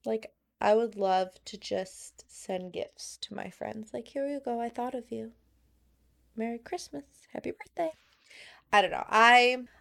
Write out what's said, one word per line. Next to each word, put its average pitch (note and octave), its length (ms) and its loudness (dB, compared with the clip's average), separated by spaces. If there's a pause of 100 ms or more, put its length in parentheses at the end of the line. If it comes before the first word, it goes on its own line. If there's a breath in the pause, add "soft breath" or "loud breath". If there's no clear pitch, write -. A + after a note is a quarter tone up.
like, A3 260 -4 (300)
I G#3 120 4
would A3 220 2
love F#3 360 0 (120)
to - 140 -16
just - 720 -8
send F#3 420 -8
gifts - 520 -12
to G3+ 120 -12
my - 140 -10
friends, A3 440 -10
like, A#3+ 140 -10
"Here C#4 180 -6
you C#4+ 140 -6
go, A#3 220 -6
I A#3 80 -6
thought A#3+ 260 -6
of A#3+ 160 -12
you. A3+ 220 -10 (1000)
Merry A#3 240 -6
Christmas, C#4+ 440 -10 (300)
happy - 180 -6
birthday." - 400 -6 (800 loud breath)
I G#3 100 8
don't F#3 100 2
know, - 180 -4
I, B3 560 8 (160 soft breath)